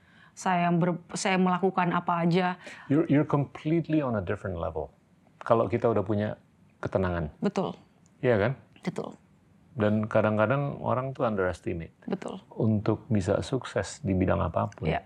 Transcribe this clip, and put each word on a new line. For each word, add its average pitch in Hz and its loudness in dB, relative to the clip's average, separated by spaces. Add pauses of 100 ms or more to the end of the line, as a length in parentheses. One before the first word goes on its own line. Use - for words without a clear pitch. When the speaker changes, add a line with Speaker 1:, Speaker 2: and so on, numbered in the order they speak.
(320)
Speaker 1:
Saya 175 0
ber-, 175 2 (160)
saya 190 0
melakukan 180 2
apa 175 0
aja. 180 2 (320)
Speaker 2:
You're, 151 4
you're 143 4
completely 156 0
on 123 0
a 98 -2
different 98 -4
level. 82 -6 (500)
Kalau 117 2
kita 120 0
udah 107 4
punya 104 -2 (400)
ketenangan. 87 -2 (100)
Speaker 1:
Betul. 185 -2 (420)
Speaker 2:
Iya 123 2
kan? 113 2 (280)
Speaker 1:
Betul. - -8 (560)
Speaker 2:
Dan 107 2
kadang-kadang 107 2
orang 123 -2
tuh 131 -4
underestimate. 92 -2 (160)
Speaker 1:
Betul. 190 -6 (100)
Speaker 2:
Untuk 110 0
bisa 98 0
sukses - -6
di 95 -2
bidang 92 2
apapun, 101 -2
Speaker 1:
Iya. - -2